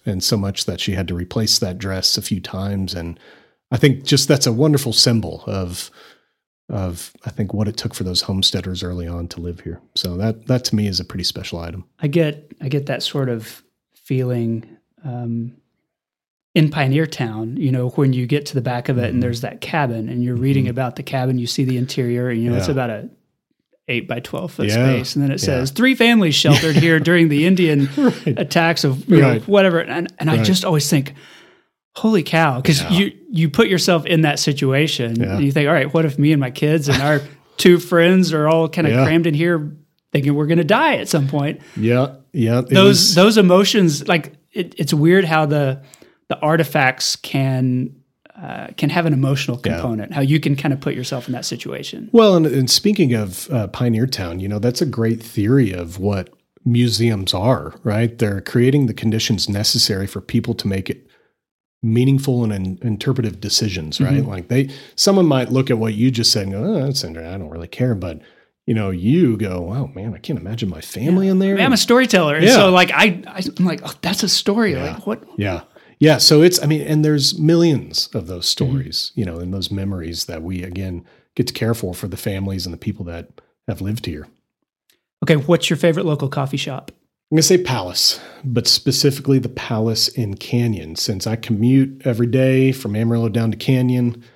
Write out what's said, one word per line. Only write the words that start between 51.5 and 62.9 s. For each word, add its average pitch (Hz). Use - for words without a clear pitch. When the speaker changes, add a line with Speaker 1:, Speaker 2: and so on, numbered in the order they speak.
Speaker 1:
Well, 214
and, 160
and 131
speaking 175
of, 104
uh, 110
Pioneer 120
Town, 90
you 95
know, 104
that's 120
a -
great 113
theory 110
of 87
what 95
museums 117
are, 92
right? 113
They're 104
creating 131
the 110
conditions 110
necessary 101
for 95
people 113
to -
make 95
it -
meaningful 127
and 107
in-, 95
interpretive 113